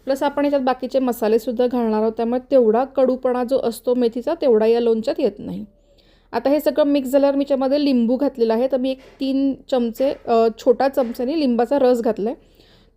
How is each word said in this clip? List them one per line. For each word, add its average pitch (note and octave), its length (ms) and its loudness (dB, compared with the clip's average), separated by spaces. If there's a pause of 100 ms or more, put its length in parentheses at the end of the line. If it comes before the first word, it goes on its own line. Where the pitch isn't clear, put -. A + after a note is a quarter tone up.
प्लस C#4 180 -2
आपण C#4+ 180 -2
ह्याच्यात C#4+ 200 0
बाकीचे B3+ 380 -2
मसालेसुद्धा A#3 680 0
घालणार A#3 340 0
आहोत, A3 160 0
त्यामुळे A#3+ 340 -4
तेवढा A#3+ 320 4
कडूपणा B3+ 600 0
जो B3 200 0
असतो A#3 320 -2
मेथीचा B3 460 -2
तेवढा A3 240 4
या A#3 140 4
लोणच्यात A#3 400 0
येत G3+ 200 -2
नाही. F3+ 260 -10 (680)
आता A#3+ 180 -2
हे D4 100 4
सगळं D4+ 260 0
मिक्स C#4+ 240 0
झाल्यावर C#4 260 2
मी C#4 60 0
याच्यामध्ये C#4 440 0
लिंबू B3 320 2
घातलेलं A#3 360 0
आहे, B3 180 0
तर C4+ 60 0
मी C4 140 -2
एक C4 80 -8 (200)
तीन C4+ 360 -2 (160)
चमचे, B3+ 420 0 (140)
अ, A3+ 200 2 (100)
छोटा B3 300 2
चमच्याने C4 520 -4
लिंबाचा B3 400 0
रस B3 220 2
घातला G#3+ 280 -2
आहे. D4+ 140 -12 (540)